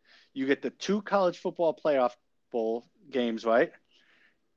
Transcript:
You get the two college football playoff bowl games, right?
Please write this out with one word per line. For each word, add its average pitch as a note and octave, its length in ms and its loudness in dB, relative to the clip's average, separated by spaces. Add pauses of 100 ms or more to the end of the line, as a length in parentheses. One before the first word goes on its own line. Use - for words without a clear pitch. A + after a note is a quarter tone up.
(340)
You C3+ 120 -4
get C3+ 160 2
the C3 80 -4
two G3+ 320 -4
college F#3+ 380 0
football E3+ 440 -2
playoff C3+ 280 2 (400)
bowl A2+ 340 -4 (240)
games, A#2 360 -2
right? A#2+ 260 4 (840)